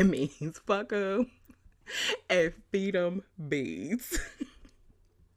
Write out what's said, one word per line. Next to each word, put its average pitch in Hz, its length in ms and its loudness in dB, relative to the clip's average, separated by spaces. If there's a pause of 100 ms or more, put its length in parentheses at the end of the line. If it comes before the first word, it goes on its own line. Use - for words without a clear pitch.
means. 151 640 0
Fuck 214 260 0
'em 202 380 0 (960)
and 170 240 4 (180)
feed 196 240 0
'em 180 280 0 (260)
beans. 139 760 -4
<laughs> - 60 -12 (1080)